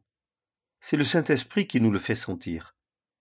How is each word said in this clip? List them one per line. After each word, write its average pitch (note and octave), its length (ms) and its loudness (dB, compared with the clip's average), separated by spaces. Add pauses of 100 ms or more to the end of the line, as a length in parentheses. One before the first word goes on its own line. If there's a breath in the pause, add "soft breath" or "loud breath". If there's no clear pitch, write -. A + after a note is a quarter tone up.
(800)
C'est - 160 -2
le D3 80 4
Saint-Esprit D#3+ 640 0
qui B2 120 2
nous A2+ 120 4
le F#2+ 80 0
fait A2 160 -4
sentir. F2 600 -8 (440)